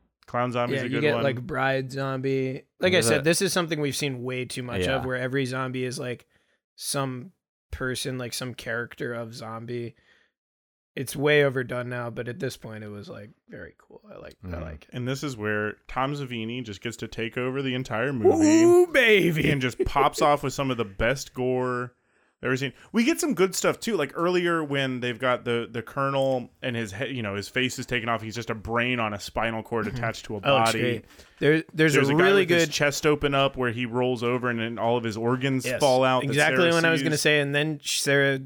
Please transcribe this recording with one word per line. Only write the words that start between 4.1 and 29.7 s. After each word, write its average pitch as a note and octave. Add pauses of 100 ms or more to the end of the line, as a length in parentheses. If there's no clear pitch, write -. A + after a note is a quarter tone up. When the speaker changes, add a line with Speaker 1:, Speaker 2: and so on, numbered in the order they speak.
Speaker 2:
way B2+
too -
much A#2
Speaker 3:
Yeah. C3
Speaker 2:
of, B2+
where B2+
every C3
zombie B2+
is, B2
like, B2 (480)
some C3+ (400)
person, B2+
like, A#2+
some B2+
character A#2+
of A#2
zombie. A#2 (1000)
It's C3+
way D3
overdone B2
now, B2
but A#2
at A#2
this C3
point, A2
it G#2+
was, G#2
like, G#2+ (160)
very -
cool. - (120)
I -
like, -
I F#2+
Speaker 3:
Mm. E2+
Speaker 2:
like -
it. -
Speaker 1:
And B2
this C#3
is C#3
where G#2+ (140)
Tom C3+
Savini B2
just G#2
gets A#2
to A#2
take A2+
over C3
the C3
entire B2+
movie D#4
Speaker 2:
Ooh, F4
baby. F#3+
Speaker 1:
and C#3+
just B2+
pops C#3+
off D3
with C3+
some C#3
of B2
the A2+
best A2+
gore B2+ (480)
I've B2+
ever B2+
seen. C3 (220)
We A3+
get D#4+
some D4+
good F#3
stuff -
too. A3
Like, C#3+
earlier F3
when C3+
they've A#2+
got B2
the, A#2+
the A#2
colonel C3+ (120)
and C3
his A2
he-, A#2
you B2
know, G2+
his G2+
face B2+
is B2
taken A#2+
off. A2+
He's A2
just A#2
a A#2
brain A#2
on A2
a G2+
spinal A2+
cord A2